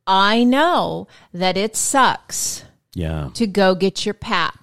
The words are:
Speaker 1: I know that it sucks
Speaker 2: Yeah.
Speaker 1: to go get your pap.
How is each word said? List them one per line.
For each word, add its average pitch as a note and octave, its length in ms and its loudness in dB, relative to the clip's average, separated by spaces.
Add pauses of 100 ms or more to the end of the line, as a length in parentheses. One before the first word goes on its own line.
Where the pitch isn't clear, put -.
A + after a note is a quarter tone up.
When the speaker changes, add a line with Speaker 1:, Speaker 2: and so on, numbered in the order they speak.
Speaker 1:
I G3+ 380 4
know B3 600 0 (260)
that F3+ 240 -2
it G#3+ 200 -2
sucks - 880 -2 (300)
Speaker 2:
Yeah. D#2+ 400 -4
Speaker 1:
to A#3 120 -2
go F#3+ 280 2
get F#3 300 -2
your G#3 100 -4
pap. F3+ 480 -4